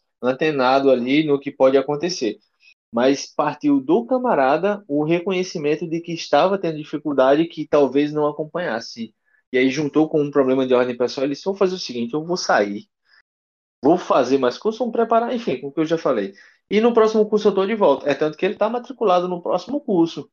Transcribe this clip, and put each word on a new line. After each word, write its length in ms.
antenado 680
ali 340
no 140
que 120
pode 260
acontecer. 600
Mas 360
partiu 540
do 240
camarada 840
o 160
reconhecimento 840
de 120
que 120
estava 440
tendo 200
dificuldade 680
e 40
que 200
talvez 460
não 140
acompanhasse. 840
E 60
aí 120
juntou 400
com 120
um 100
problema 340
de 80
ordem 240
pessoal, 280
ele 80
disse, 120
"Vou 100
fazer 200
o 40
seguinte, 340
eu 120
vou 120
sair, 500
vou 140
fazer 400
mais 200
curso, 220
vou 120
preparar", 440
enfim, 240
com 80
o 60
que 80
eu 40
já 120
falei. 360
E 120
no 120
próximo 360
curso 200
eu 60
tô 100
de 100
volta. 340
É 60
tanto 220
que 80
ele 100
tá 140
matriculado 580
no 140
próximo 400
curso. 520